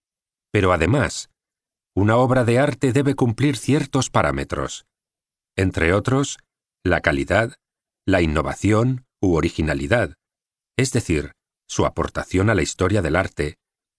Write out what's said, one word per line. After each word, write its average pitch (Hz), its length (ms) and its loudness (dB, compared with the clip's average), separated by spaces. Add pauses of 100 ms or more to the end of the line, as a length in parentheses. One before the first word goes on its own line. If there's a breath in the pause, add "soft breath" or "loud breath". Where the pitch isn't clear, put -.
(520)
Pero 92 200 4
además, 90 580 0 (640)
una 104 220 2
obra 127 300 2
de 117 140 2
arte 131 340 0
debe 139 220 0
cumplir 131 420 0
ciertos 139 520 -2
parámetros, - 760 -4 (720)
entre 90 360 0
otros, 131 440 0 (460)
la 87 180 2
calidad, 85 540 0 (500)
la 95 160 4
innovación 98 840 0 (160)
u 92 140 2
originalidad, 78 800 -2 (600)
es 131 160 -2
decir, 76 400 -2 (340)
su - 180 -2
aportación 90 640 -2
a 110 60 2
la 85 60 2
historia 92 400 0
del 78 160 0
arte, - 400 -4 (420)